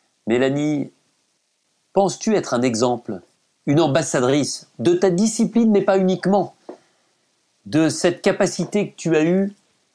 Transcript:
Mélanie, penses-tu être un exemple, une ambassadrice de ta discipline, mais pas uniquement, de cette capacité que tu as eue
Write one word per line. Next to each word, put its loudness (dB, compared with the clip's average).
Mélanie, 0
penses-tu 0
être -4
un -2
exemple, -2
une 2
ambassadrice 0
de 2
ta 2
discipline, 0
mais 4
pas 0
uniquement, 0
de 2
cette -2
capacité -2
que -20
tu 0
as 4
eue 0